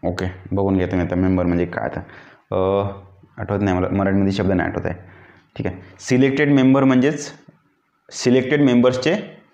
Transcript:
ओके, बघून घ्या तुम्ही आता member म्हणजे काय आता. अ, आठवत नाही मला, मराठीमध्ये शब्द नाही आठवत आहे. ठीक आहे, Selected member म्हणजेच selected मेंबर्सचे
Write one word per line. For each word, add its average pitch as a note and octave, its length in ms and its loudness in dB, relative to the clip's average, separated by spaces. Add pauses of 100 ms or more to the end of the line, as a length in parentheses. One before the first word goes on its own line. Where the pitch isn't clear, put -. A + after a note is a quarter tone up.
ओके, F#2 320 -4 (180)
बघून G2 240 0
घ्या F2+ 100 0
तुम्ही F2+ 200 -2
आता - 80 -4
member F#2 320 0
म्हणजे F2 180 0
काय E2+ 200 -8
आता. - 160 -6 (500)
अ, F#2 60 -4 (840)
आठवत G2+ 220 -4
नाही F#2+ 140 0
मला, F2+ 120 -2
मराठीमध्ये G2 440 0
शब्द G2 200 -2
नाही E2+ 180 0
आठवत F2 160 -6
आहे. - 80 -6 (640)
ठीक - 100 -6
आहे, F#2 100 -6 (240)
Selected C3+ 520 2
member C3+ 320 4
म्हणजेच C3+ 480 2 (760)
selected B2+ 500 2
मेंबर्सचे B2+ 760 2 (180)